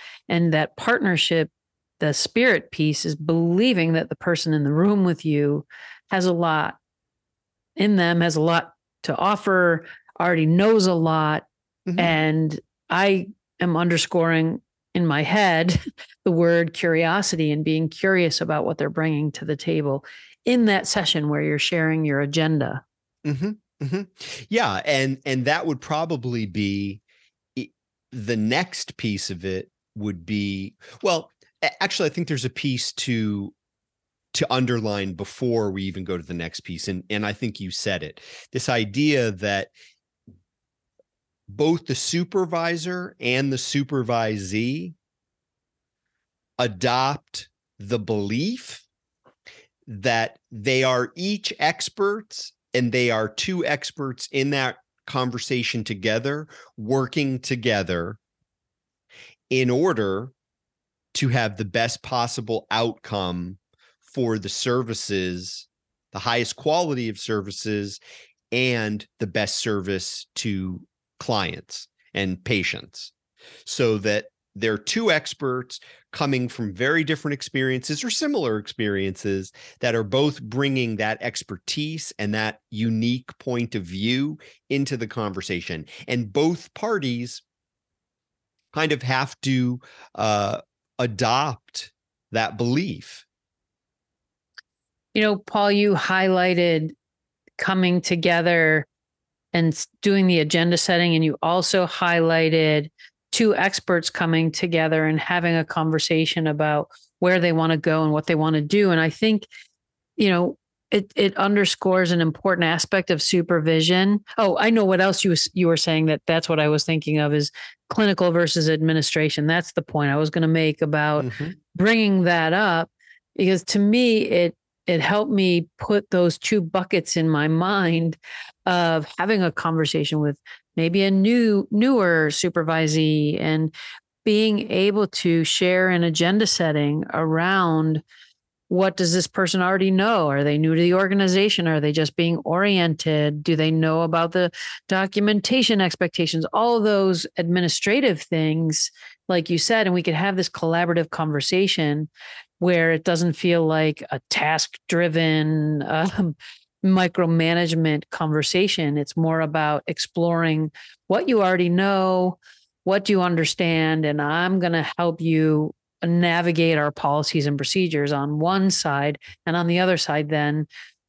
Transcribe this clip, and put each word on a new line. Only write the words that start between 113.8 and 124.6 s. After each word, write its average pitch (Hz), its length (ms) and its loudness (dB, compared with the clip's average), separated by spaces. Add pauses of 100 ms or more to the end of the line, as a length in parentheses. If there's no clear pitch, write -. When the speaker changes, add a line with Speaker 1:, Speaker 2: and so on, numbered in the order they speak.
Speaker 1:
Oh, 202 200 2
I 214 120 4
know 226 140 4
what 185 160 4
else 190 240 2
you 185 80 2
s-, - 200 0
you 180 140 2
were 165 100 4
saying, 160 300 0
that 151 200 0
that's 165 220 0
what 160 120 2
I 151 80 2
was 151 160 2
thinking 151 340 0
of, 147 160 2
is 147 160 0 (400)
clinical 196 400 2
versus 165 400 2
administration. 156 760 0
That's 165 260 0
the 165 100 -2
point 143 300 -2
I 139 40 0
was 151 140 0
gonna 160 180 2
make 160 340 2
about 151 420 0
Speaker 2:
Mm-hmm. 139 260 -6 (240)
Speaker 1:
bringing 202 500 4
that 170 280 2
up, 180 380 0 (440)
because 185 300 2
to - 140 0
me, 220 440 4
it, 175 320 0 (320)